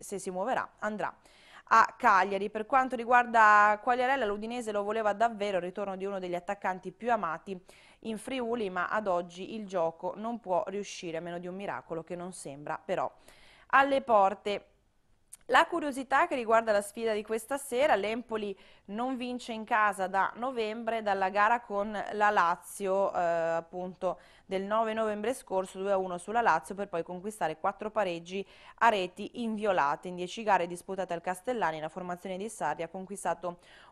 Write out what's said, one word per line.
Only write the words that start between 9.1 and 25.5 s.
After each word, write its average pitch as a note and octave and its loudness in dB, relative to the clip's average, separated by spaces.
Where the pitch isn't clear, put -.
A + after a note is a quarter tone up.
il G#3+ -8
gioco E3+ -2
non A3 -8
può F3+ 0
riuscire, F#3+ -8
a D#3+ -4
meno F3 -8
di F3+ -10
un F3+ -8
miracolo E3 -8
che F#3 -12
non F3 -10
sembra D3 -10
però D#3 -4
alle C#4 4
porte. G3+ 2
La C#4 8
curiosità D4 0
che F4 -4
riguarda A3+ 2
la G3+ 4
sfida A3+ -4
di G#3 -2
questa A3+ -4
sera, C#4 2
l'Empoli G#3+ -2
non A#3+ -4
vince B3 -8
in A3 -8
casa G#3 2
da F#3+ 0
novembre, A3+ -4
dalla G3 0
gara G#3+ 4
con G3+ -4
la G#3 4
Lazio, F#3+ 2
eh, F3 0
appunto E3+ -2
del F#3+ -4
nove A3 0
novembre G#3+ -2
scorso, F#3+ -4